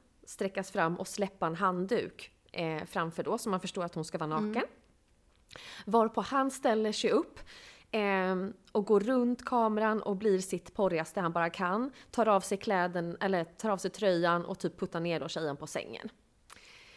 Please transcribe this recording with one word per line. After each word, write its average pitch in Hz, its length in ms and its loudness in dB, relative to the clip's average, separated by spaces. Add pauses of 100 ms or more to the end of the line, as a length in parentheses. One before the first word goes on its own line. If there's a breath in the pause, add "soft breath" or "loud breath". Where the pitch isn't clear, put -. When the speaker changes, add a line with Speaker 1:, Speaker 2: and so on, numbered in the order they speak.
(240)
Speaker 1:
sträckas 196 460 -6
fram 170 260 2
och 185 120 -6
släppa 196 380 -4
en 160 100 -2
handduk, 185 720 -2 (220)
eh, 160 320 -4
framför 170 380 -4
då, 185 160 -2
så 233 120 -4
man 185 100 0
förstår 180 240 -4
att 175 100 -6
hon 160 100 -4
ska 165 140 -8
vara 156 180 -4
Speaker 2:
Mm. 214 160 0
Speaker 1:
naken. 240 160 -2 (1160 loud breath)
Varpå 220 340 2
han 269 300 0
ställer 220 420 0
sig 214 180 0
upp, 277 300 0 (500 loud breath)
ehm, 190 600 0 (200)
och 208 140 0
går 208 140 6
runt 240 440 2
kameran 220 580 2
och 202 140 -2
blir 196 220 4
sitt 185 360 -6
porrigaste 180 460 0
han 170 120 0
bara 170 180 2
kan. 196 400 -2 (200 loud breath)
Tar 220 180 2
av 196 120 6
sig 190 180 -2
kläden, 175 600 0
eller 190 240 2
tar 220 260 -4
av 196 60 2
sig 185 140 -4
tröjan 175 540 2
och 190 140 -6
typ - 200 -4
puttar 175 220 -4
ner 170 200 0
då 143 80 -4
tjejen 156 280 -2
på 156 100 -10
sängen. - 420 -8 (880 loud breath)